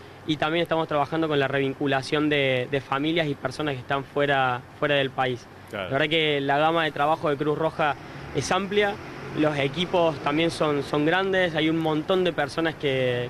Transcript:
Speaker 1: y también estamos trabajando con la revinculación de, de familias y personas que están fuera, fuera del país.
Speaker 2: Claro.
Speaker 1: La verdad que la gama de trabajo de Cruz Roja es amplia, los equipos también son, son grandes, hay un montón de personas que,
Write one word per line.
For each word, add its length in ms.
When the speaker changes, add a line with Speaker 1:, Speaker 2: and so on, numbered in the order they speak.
Speaker 1:
y 120
también 240
estamos 260
trabajando 400
con 100
la 100
revinculación 840
de, 400
de 100
familias 480
y 60
personas 400
que 60
están 240
fuera, 580
fuera 160
del 160
país. 360
Speaker 2:
Claro. 200
Speaker 1:
La 80
verdad 100
que 320
la 180
gama 260
de 80
trabajo 360
de 80
Cruz 220
Roja 360
es 180
amplia, 420
los 200
equipos 600
también 300
son, 320
son 220
grandes, 520
hay 120
un 100
montón 460
de 80
personas 440
que, 540